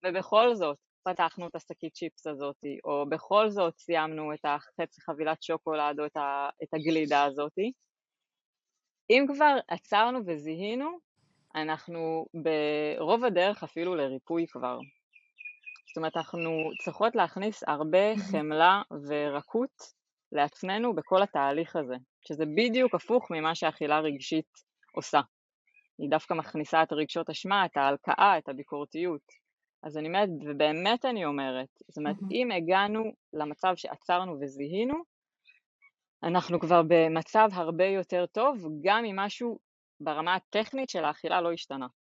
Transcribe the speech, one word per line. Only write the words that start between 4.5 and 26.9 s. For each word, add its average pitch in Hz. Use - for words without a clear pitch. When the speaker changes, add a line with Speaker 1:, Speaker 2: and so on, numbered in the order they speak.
Speaker 1:
חבילת 156
שוקולד 151
או 151
את 147
ה-, 143
את -
הגלידה 151
הזאתי, 147
אם 262
כבר 285
עצרנו 220
וזיהינו, 185
אנחנו 160
ברוב 151
הדרך 196
אפילו 170
לריפוי 151
כבר. 123
זאת -
אומרת, 160
אנחנו 160
צריכות 208
להכניס 202
הרבה 170
Speaker 2:
מהמם. 208
Speaker 1:
חמלה 160
ורכות 147
לעצמנו 190
בכל 185
התהליך 151
הזה, 127
שזה 156
בדיוק 226
הפוך 226
ממה 160
שאכילה 156
רגשית 156
עושה. 143
היא 151
דווקא 156
מכניסה 160
את 160